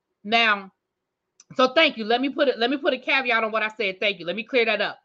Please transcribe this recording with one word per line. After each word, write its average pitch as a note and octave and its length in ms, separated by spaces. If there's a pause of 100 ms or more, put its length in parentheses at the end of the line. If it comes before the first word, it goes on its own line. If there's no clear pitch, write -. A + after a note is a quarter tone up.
(220)
Now, G#3 480 (880)
so B3+ 160
thank D#4+ 240
you. A3 80
Let A#3 160
me C#4 80
put C#4+ 180
it, A3+ 120
let A#3 100
me C#4+ 80
put C#4+ 160
a B3+ 60
caveat B3 440
on A3 80
what G#3+ 120
I G#3+ 60
said. G3+ 300
Thank G3+ 220
you. D#3+ 60
Let F3+ 100
me A3 80
clear A#3 220
that G#3 160
up. D#3+ 220